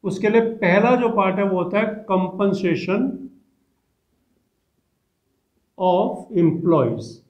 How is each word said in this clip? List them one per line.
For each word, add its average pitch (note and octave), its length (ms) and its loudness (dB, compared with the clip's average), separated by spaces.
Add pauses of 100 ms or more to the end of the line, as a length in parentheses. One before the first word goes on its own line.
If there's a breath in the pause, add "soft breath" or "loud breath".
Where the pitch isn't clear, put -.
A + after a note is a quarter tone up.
उसके G#3 260 -2
लिए A3+ 120 4
पहला A3+ 540 2
जो A#3+ 140 2
पार्ट F#3+ 260 0
है, G3 80 0
वो F#3 200 0
होता F#3+ 160 -2
है G#3+ 260 -4
compensation F#3+ 1040 0 (2750)
of F#3 580 -2
employees। D3+ 640 2 (260)